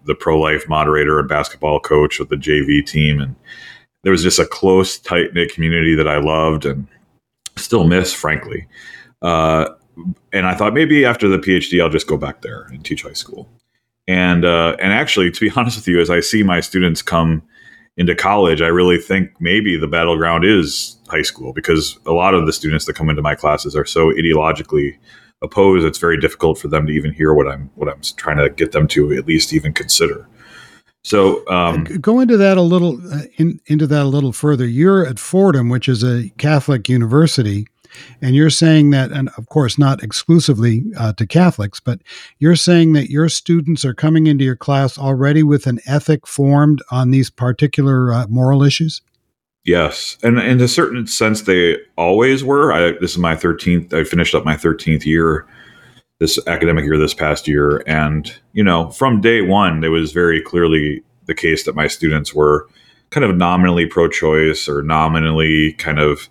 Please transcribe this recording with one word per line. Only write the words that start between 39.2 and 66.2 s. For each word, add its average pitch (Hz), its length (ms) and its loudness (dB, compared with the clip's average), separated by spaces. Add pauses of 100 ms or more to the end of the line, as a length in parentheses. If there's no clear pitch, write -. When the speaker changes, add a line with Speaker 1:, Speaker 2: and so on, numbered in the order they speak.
Speaker 2:
of 113 140 -16
course 131 260 0
not 135 260 2
exclusively, 120 800 0 (160)
uh, 110 140 -2
to 107 140 -4
Catholics, 160 520 0
but 120 220 -6 (380)
you're 160 180 4
saying 165 380 4
that 139 160 0
your 156 180 0
students 160 560 -2
are 127 80 -4
coming 156 340 2
into 139 200 2
your 127 100 -2
class 139 400 0
already 139 460 2
with 147 240 2
an 123 200 -2
ethic 147 400 0
formed 143 540 2 (100)
on 127 200 0
these 135 180 2
particular, 127 840 0
uh, 117 180 -2
moral 127 340 2
issues? 156 400 0 (640)
Speaker 1:
Yes. 85 580 0
And 117 160 4
in 123 240 2
a 123 60 2
certain 123 380 -2
sense, 107 360 -2
they 87 340 2 (200)
always 117 460 2
were. 139 300 0
I, 85 260 2
this 90 140 -4
is 90 60 -6
my 82 180 0
thirteenth, 85 560 -2
I 78 120 0
finished 85 300 0
up 76 120 -2
my 78 100 0
thirteenth 80 500 -2
year, 80 400 0 (720)
this 80 260 0
academic 82 380 0
year, 76 140 0
this 76 160 0
past 76 340 -4
year. 73 380 0
And, 76 460 -2 (200)
you 104 100 -2
know, 82 280 0
from 127 300 0
day 117 220 2
one, 92 400 0
it 80 60 -2
was 80 240 -2
very 85 280 2
clearly 80 600 0 (240)
the 80 80 -6
case 80 300 -2
that 73 100 -6
my 76 120 -2
students 76 480 -4
were 76 340 0 (420)
kind 143 140 0
of 95 120 0
nominally 87 500 2
pro-choice 78 840 0
or 73 140 -4
nominally 80 920 0
kind 76 240 -6
of 76 320 -2